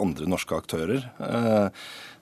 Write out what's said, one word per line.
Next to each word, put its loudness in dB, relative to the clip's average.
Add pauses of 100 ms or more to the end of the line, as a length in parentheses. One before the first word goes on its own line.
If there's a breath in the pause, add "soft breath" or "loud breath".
andre 0
norske 0
aktører. -2
Eh, 4 (540 loud breath)